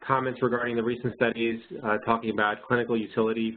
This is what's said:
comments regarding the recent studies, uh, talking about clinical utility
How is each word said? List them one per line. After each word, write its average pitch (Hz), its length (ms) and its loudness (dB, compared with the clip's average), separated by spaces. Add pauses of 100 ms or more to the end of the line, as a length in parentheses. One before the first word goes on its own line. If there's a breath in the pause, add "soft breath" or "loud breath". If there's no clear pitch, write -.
comments 131 340 0
regarding 120 360 0
the 113 60 2
recent 120 340 -2
studies, 117 440 0 (220)
uh, 107 160 2
talking 117 320 0
about 104 380 2
clinical 120 280 2
utility 110 600 0